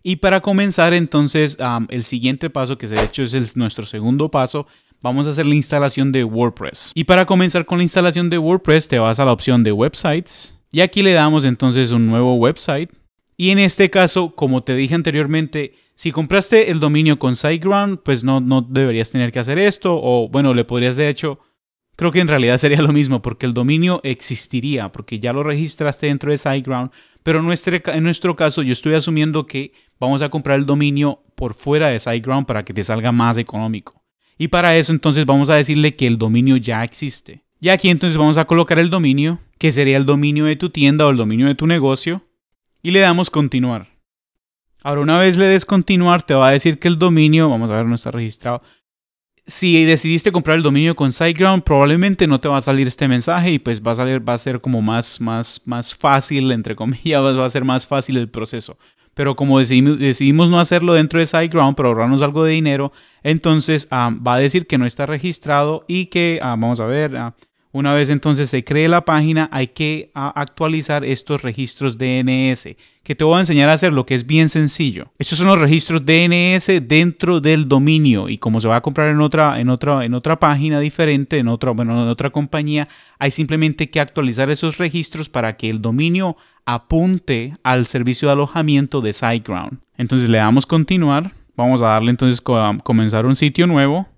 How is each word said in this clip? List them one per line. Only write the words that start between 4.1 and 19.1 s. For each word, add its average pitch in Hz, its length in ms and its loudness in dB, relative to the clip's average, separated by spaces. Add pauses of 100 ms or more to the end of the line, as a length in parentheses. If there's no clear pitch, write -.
paso, 139 360 -2 (360)
vamos 135 240 -2
a 151 40 -4
hacer 147 140 -2
la 147 120 2
instalación 139 560 -2
de 127 120 0
WordPress. 110 720 -4
Y 160 100 -2
para 180 220 4
comenzar 180 400 2
con 175 120 -2
la 180 60 2
instalación 175 460 0
de 175 80 -2
WordPress, 160 500 2
te 120 120 0
vas 113 180 0
a 139 80 2
la 123 60 4
opción 120 320 2
de 107 80 2
websites. 151 920 -4 (100)
Y 156 80 0
aquí 190 220 2
le 190 100 4
damos 156 320 2
entonces 127 460 0
un 117 160 2
nuevo 123 300 2
website. 147 540 -2 (460)
Y 180 140 0
en 196 80 4
este 196 320 2
caso, 180 440 0
como 131 280 -2
te 131 140 -4
dije 135 180 -2
anteriormente, 156 800 -2 (200)
si - 160 -6
compraste 185 600 2
el 160 100 0
dominio 151 380 2
con 127 180 -2
SiteGround, 190 640 -2
pues 123 260 -4
no, 135 160 0
no 127 220 0
deberías 123 480 -2